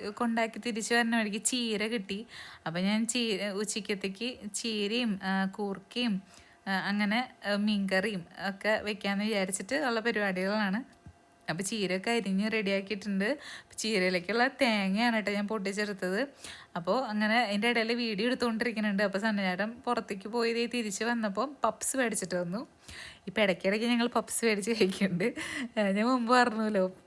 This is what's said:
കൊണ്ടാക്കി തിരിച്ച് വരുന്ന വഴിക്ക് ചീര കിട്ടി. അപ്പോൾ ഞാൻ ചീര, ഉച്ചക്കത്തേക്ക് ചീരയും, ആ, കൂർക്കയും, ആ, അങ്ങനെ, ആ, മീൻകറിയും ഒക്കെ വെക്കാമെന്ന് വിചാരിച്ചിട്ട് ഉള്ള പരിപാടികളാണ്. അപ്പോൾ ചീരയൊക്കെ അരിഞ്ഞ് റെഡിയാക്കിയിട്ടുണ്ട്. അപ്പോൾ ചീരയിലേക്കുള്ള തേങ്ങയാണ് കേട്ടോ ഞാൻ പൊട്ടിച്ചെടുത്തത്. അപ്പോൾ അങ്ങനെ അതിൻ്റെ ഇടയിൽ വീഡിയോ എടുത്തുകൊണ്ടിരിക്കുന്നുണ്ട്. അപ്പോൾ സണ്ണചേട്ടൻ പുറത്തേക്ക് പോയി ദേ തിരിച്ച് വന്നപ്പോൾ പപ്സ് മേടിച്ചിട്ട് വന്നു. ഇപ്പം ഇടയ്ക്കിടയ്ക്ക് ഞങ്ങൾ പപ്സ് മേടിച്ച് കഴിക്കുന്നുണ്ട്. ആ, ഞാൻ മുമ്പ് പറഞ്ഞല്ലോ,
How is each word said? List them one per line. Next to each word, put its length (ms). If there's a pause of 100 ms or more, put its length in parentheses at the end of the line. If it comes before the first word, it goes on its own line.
(100)
കൊണ്ടാക്കി 480
തിരിച്ച് 360
വരുന്ന 220
വഴിക്ക് 280
ചീര 420
കിട്ടി. 400 (400)
അപ്പോൾ 140
ഞാൻ 260
ചീര, 440
ഉച്ചക്കത്തേക്ക് 1040
ചീരയും, 680
ആ, 240
കൂർക്കയും, 760 (440)
ആ, 40 (180)
അങ്ങനെ, 400 (180)
ആ, 100
മീൻകറിയും 680 (240)
ഒക്കെ 360
വെക്കാമെന്ന് 400
വിചാരിച്ചിട്ട് 500
ഉള്ള 260
പരിപാടികളാണ്. 1040 (480)
അപ്പോൾ 120
ചീരയൊക്കെ 480
അരിഞ്ഞ് 420
റെഡിയാക്കിയിട്ടുണ്ട്. 720
അപ്പോൾ 520
ചീരയിലേക്കുള്ള 680 (140)
തേങ്ങയാണ് 560
കേട്ടോ 140
ഞാൻ 180
പൊട്ടിച്ചെടുത്തത്. 720 (560)
അപ്പോൾ 300
അങ്ങനെ 320
അതിൻ്റെ 320
ഇടയിൽ 240
വീഡിയോ 320
എടുത്തുകൊണ്ടിരിക്കുന്നുണ്ട്. 760
അപ്പോൾ 160
സണ്ണചേട്ടൻ 520 (140)
പുറത്തേക്ക് 440
പോയി 240
ദേ 140
തിരിച്ച് 380
വന്നപ്പോൾ 600
പപ്സ് 320
മേടിച്ചിട്ട് 380
വന്നു. 320 (600)
ഇപ്പം 160
ഇടയ്ക്കിടയ്ക്ക് 440
ഞങ്ങൾ 200
പപ്സ് 380
മേടിച്ച് 260
കഴിക്കുന്നുണ്ട്. 580 (340)
ആ, 280
ഞാൻ 160
മുമ്പ് 260
പറഞ്ഞല്ലോ, 520 (220)